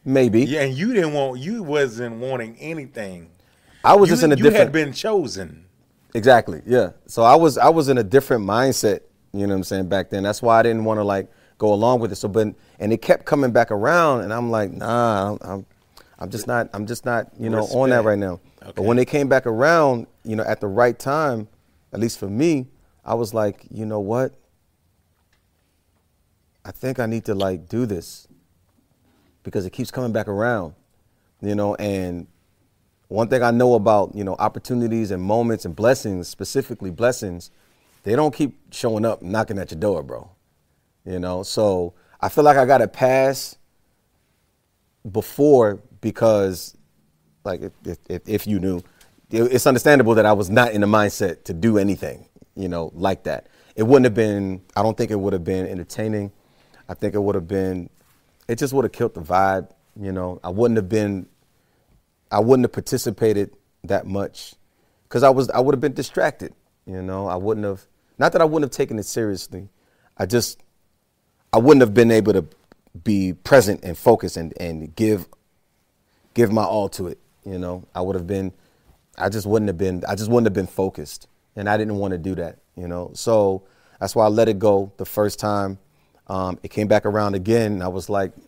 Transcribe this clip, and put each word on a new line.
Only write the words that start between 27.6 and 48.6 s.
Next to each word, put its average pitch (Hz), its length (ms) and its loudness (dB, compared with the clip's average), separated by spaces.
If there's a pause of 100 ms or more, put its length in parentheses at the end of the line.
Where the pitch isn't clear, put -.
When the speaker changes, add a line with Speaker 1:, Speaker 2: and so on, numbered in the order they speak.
Speaker 1:
do 123 160 -2
this - 420 -10 (1160)
because 101 220 -6
it 92 60 -10
keeps - 200 -8
coming 123 200 -4
back 107 160 -4
around," 104 460 -2 (680)
you 104 140 -4
know, 104 200 -2
and 92 520 -6 (800)
one 107 220 -2
thing 127 120 2
I 120 100 4
know 123 240 4
about, 104 380 2
you 101 120 -6
know, 92 120 -4
opportunities 113 760 -4
and 92 120 -6
moments 113 400 0
and 90 100 -8
blessings, 101 540 -2
specifically - 640 -8
blessings, 92 580 -4 (540)
they 107 140 0
don't 151 180 0
keep 143 240 -4 (120)
showing 110 340 -2
up 110 160 -2
knocking 98 360 -4
at 90 140 -10
your 82 80 -12
door, 90 240 -2
bro. 64 260 -16 (760)
You 92 140 -8
know, 90 240 -6
so 92 500 0 (260)
I 98 80 -2
feel 151 160 2
like 147 140 8
I 131 80 4
got 127 160 6
a 107 80 0
pass 131 680 0 (1500)
before 113 720 4 (200)
because, 104 720 0 (720)
like, 92 160 -6
if, 92 100 -10 (140)
if, 87 120 -10 (120)
if, 87 180 -10
if 104 200 -4
you 104 120 -2
knew, 90 200 -4 (520)